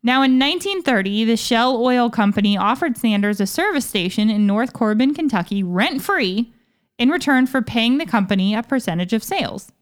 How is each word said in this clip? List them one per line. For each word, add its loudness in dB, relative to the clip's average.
Now, 2
in 4
nineteen 0
thirty, 0
the 2
Shell 0
Oil 2
Company 0
offered 0
Sanders 0
a 0
service -2
station -2
in 2
North 0
Corbin, 0
Kentucky, -2
rent-free -2
in 4
return 2
for -2
paying 0
the -4
company 0
a -2
percentage -2
of -2
sales. -6